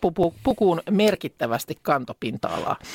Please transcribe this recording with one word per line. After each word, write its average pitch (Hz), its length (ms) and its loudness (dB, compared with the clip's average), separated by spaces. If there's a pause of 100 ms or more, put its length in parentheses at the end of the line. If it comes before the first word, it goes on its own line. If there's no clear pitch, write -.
pupu-, 175 340 0 (100)
pukuun 196 360 2 (100)
merkittävästi 156 920 0
kantopinta-alaa. 117 960 -2 (180)